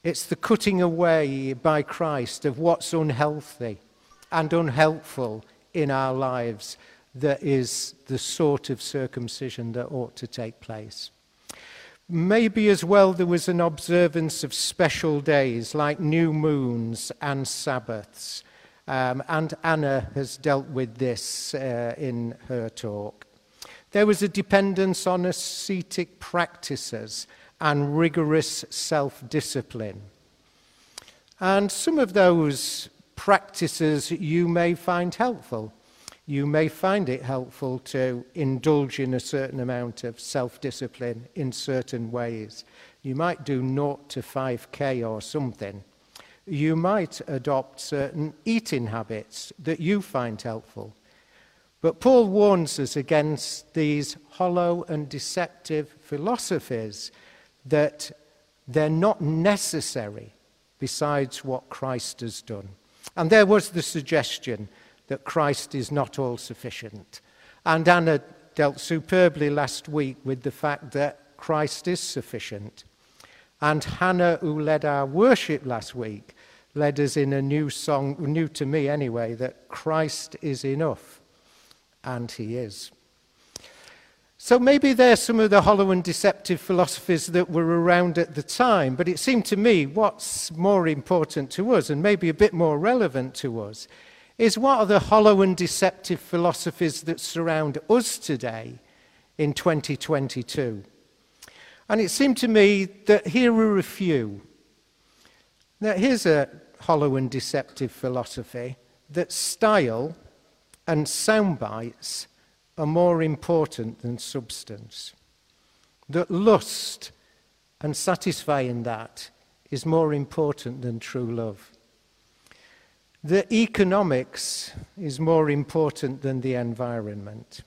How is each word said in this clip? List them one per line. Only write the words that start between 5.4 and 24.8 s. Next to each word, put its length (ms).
in 180
our 220
lives 640
that 280
is 520
the 120
sort 520
of 120
circumcision 920
that 140
ought 300
to 100
take 340
place. 480
Maybe 640
as 140
well 280
there 140
was 240
an 100
observance 880
of 80
special 680
days 560
like 240
new 320
moons 880
and 260
Sabbaths, 1000
um, 400
and 260
Anna 500
has 240
dealt 300
with 300
this, 580
uh, 420
in 380
her 220
talk. 560
There 140
was 160
a 80
dependence 800